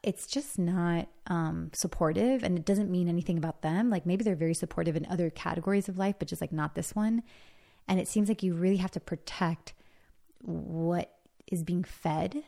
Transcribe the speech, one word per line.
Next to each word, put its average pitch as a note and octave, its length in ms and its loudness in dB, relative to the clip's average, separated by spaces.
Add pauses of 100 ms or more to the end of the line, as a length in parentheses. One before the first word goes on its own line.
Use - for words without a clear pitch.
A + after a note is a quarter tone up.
it's - 240 -4
just - 320 -4
not, F3 500 2 (180)
um, E3 480 -2
supportive, G3 680 2
and F3+ 160 2
it D#3+ 60 -4
doesn't G3+ 260 2
mean F3+ 180 2
anything E3+ 280 0
about D#3+ 260 -2
them. F3+ 280 2
Like, F#3 160 0
maybe F#3+ 180 2
they're G#3 100 2
very E3 200 2
supportive E3 420 -2
in E3+ 100 -2
other E3+ 240 0
categories F#3+ 580 0
of F#3 100 -6
life, G3 200 2
but D3+ 100 -4
just, - 120 -6
like, - 120 -4
not D3+ 220 -2
this - 200 -6
one. A3+ 280 2 (640)
And F#3 140 2
it - 80 -6
seems G#3 200 2
like A3 140 0
you F#3 120 2
really F#3 240 4
have F#3 140 0
to E3+ 80 -6
protect - 760 -4 (680)
what E3 760 -2 (280)
is F3 160 -2
being F3 220 0
fed E3+ 640 -2